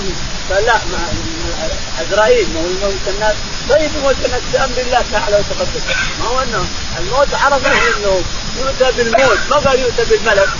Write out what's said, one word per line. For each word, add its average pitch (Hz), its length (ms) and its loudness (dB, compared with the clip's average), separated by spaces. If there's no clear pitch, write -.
قال: 196 160 2
"لا، 240 120 4
ما، 185 60 -4
ما، - 720 -4
عزرائيل، - 540 2
ما 165 80 -2
هو 165 40 0
الموت 185 420 -2
الناس." 208 280 0
طيب، 294 260 4
الموت 269 200 2
الناس 254 160 -2
بأمر 254 240 0
الله 247 340 2
تعالى 208 240 0
وتقدم، 202 460 0
ما 196 100 0
هو 254 120 0
النوم، 214 280 -2
الموت 247 340 0
عرض 262 280 2
مثل 240 360 2
النوم، 190 260 0
يؤتى 262 380 0
بالموت، 240 420 2
ما 285 80 4
قال 269 220 4
يؤتى 240 260 0
بالملك، 208 440 2